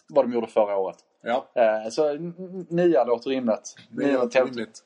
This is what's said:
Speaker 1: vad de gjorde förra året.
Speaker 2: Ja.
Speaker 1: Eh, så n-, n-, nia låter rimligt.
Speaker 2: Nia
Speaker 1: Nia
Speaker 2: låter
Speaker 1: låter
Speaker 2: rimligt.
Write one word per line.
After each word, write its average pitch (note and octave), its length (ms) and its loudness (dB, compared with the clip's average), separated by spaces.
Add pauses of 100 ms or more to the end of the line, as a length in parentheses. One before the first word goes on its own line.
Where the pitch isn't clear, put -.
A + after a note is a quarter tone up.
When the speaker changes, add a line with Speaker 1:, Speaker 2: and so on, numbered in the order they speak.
Speaker 1:
vad C#3+ 160 4
de A#2+ 80 -2
gjorde A#2 140 -2
förra G#2 300 0
året. F#2+ 200 -2 (260)
Speaker 2:
Ja. A#2+ 320 -4
Speaker 1:
Eh, A2 360 2
så D#3 180 0
n-, E3+ 300 -6
n-, F#3 320 -12
nia E3+ 340 4
låter A#2+ 260 -2
rimligt. B2 460 -2 (140)
Speaker 2:
Nia A#2 160 -4
Speaker 1:
Nia C3 120 2
Speaker 2:
låter B2 220 2
Speaker 1:
låter B2+ 40 4 (100)
Speaker 2:
rimligt. A2+ 320 -10